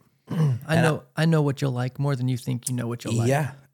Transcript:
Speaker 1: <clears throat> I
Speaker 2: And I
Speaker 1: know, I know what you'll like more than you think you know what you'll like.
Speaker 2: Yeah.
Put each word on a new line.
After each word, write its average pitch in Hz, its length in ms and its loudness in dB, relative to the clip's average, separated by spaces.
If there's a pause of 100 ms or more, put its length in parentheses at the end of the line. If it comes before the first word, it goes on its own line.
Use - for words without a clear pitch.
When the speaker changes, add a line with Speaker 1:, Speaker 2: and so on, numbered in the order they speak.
(140)
Speaker 1:
<clears throat> - 140 -20
I - 80 -6
Speaker 2:
And 143 320 2
I 165 140 2
Speaker 1:
know, 156 220 2 (120)
I 156 100 0
know 160 160 4
what 139 200 0
you'll 135 100 0
like 123 260 -4
more 139 180 0
than 127 120 -2
you 127 100 0
think 127 320 -6
you 127 60 -2
know 120 120 -4
what 117 160 -6
you'll - 120 -4
like. 117 140 2
Speaker 2:
Yeah. 139 240 0 (200)